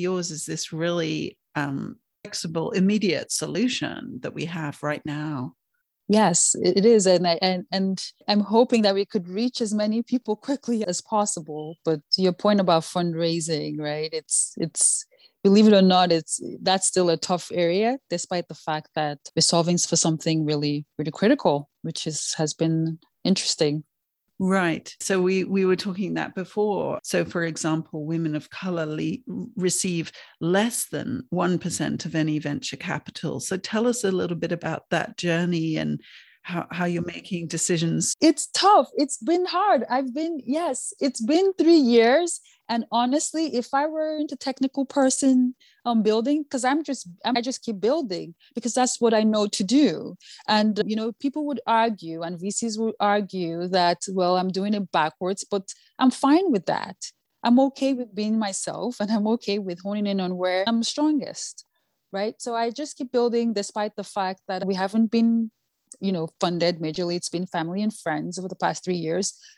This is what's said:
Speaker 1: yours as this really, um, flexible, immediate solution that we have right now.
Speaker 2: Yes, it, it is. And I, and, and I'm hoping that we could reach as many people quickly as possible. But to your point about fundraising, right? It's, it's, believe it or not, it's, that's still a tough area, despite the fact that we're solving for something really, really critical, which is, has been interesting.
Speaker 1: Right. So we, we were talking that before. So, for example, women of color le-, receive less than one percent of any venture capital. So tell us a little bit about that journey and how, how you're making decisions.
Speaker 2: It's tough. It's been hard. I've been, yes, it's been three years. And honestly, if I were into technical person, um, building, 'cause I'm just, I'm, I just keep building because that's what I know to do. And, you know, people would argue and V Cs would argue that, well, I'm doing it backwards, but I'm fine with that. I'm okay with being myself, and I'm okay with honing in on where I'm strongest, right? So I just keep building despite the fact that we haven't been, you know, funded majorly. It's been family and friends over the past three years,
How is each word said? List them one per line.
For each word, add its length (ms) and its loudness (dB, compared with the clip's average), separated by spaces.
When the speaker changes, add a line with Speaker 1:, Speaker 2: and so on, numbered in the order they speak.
Speaker 1:
yours 240 -2
as 140 -10
this 280 -8
really, 640 -4
um, 420 -6
flexible, 480 -6
immediate 600 0
solution 920 -4
that 120 -8
we 120 -6
have 380 -6
right 220 -4
now. 480 -6
Speaker 2:
Yes, 540 4
it, 180 4
it 60 6
is. 220 8
And 180 6
I, 160 2
and, 300 0
and 240 0
I'm 140 4
hoping 420 4
that 160 4
we 60 0
could 220 -4
reach 340 -4
as 120 -4
many 300 0
people 320 -2
quickly 500 -2
as 160 -4
possible. 840 -4
But 140 2
to 80 4
your 120 4
point 260 2
about 240 4
fundraising, 960 -2
right? 320 -4
It's, 460 -4
it's, 480 0
believe 240 8
it 60 10
or 80 8
not, 160 4
it's, 280 -2
that's 240 0
still 240 2
a 80 2
tough 360 -4
area, 440 0
despite 380 -6
the 200 -16
fact 260 -6
that 240 -4
we're 60 2
solving 360 4
for 180 -2
something 500 0
really, 400 -2
really 120 -4
critical, 580 2
which 240 -8
is, 320 -6
has 160 -2
been 460 0
interesting. 600 0
Speaker 1:
Right. 560 0
So 220 0
we, 220 2
we 220 0
were 100 4
talking 400 -4
that 180 -4
before. 720 -4
So, 220 0
for 180 -4
example, 600 -4
women 300 -2
of 140 -8
color 380 -4
le-, 300 -4
receive 560 -2
less 460 0
than 440 -6
one 300 0
percent 460 -4
of 100 -6
any 240 0
venture 380 -6
capital. 640 -6
So 180 -6
tell 280 -2
us 180 0
a 80 2
little 260 -2
bit 140 -4
about 380 -6
that 280 -2
journey 600 0
and 240 -2
how, 300 -8
how 140 -4
you're 200 -2
making 440 -8
decisions. 720 0
Speaker 2:
It's 280 4
tough. 480 4
It's 220 -2
been 280 0
hard. 460 2
I've 200 0
been, 320 -4
yes, 560 -4
it's 220 -2
been 320 4
three 220 6
years. 640 6
And 240 -2
honestly, 640 0
if 180 -4
I 120 2
were 300 -4
into 220 -6
technical 480 -4
person, 720 2
um, 200 2
building, 460 2
'cause 140 -4
I'm 200 2
just, 260 -8
I'm, 100 2
I 60 2
just 220 -6
keep 180 -6
building 520 0
because 180 -4
that's 280 0
what 120 4
I 100 4
know 240 2
to 160 -2
do. 520 2
And, 380 2
you 100 -2
know, 160 -2
people 360 -4
would 200 -4
argue 540 0
and 180 -6
V 100 -4
Cs 280 -4
would 220 -2
argue 720 0
that, 280 2
well, 280 2
I'm 120 0
doing 240 -2
it 180 -4
backwards, 520 -2
but 300 -4
I'm 120 4
fine 400 4
with 160 0
that. 280 -4
I'm 160 6
okay 340 2
with 220 -8
being 240 0
myself, 640 -4
and 100 -2
I'm 160 2
okay 320 0
with 220 -8
honing 260 -4
in 140 0
on 160 -2
where 280 0
I'm 180 2
strongest, 840 -2
right? 260 -4
So 160 -6
I 140 0
just 280 -10
keep 140 -10
building 420 2
despite 420 -4
the 80 -8
fact 440 -4
that 180 -4
we 100 -2
haven't 360 0
been, 400 2
you 140 -2
know, 160 -2
funded 400 0
majorly. 360 -4
It's 120 -6
been 200 -4
family 340 -4
and 120 -2
friends 460 -6
over 80 -8
the 80 -8
past 300 -4
three 220 -2
years, 300 -4